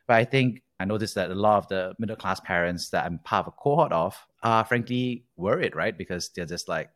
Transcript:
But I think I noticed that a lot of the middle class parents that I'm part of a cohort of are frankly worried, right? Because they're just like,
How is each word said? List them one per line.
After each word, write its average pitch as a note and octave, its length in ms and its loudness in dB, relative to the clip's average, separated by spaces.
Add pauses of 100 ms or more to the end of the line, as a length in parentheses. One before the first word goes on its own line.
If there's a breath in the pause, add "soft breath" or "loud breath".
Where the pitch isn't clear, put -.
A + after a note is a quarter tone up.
But A#2+ 100 6
I A2+ 80 6
think B2+ 380 2 (160)
I F#2 60 -4
noticed G#2 300 -2
that F2+ 140 0
a F#2 60 -6
lot G#2 220 6
of G2 100 0
the F#2 320 -4
middle A2+ 160 -4
class F#2 240 -2
parents F2 500 -2
that E2+ 160 0
I'm E2+ 140 -6
part F#2+ 260 0
of - 80 -12
a - 80 -20
cohort D3 300 2
of E2+ 260 0 (240)
are A2+ 240 2
frankly B2 600 -2 (100)
worried, G2+ 400 0
right? F#2 200 -2
Because F2+ 340 -8
they're F2+ 160 -8
just E2 220 -8
like, D#2+ 280 -4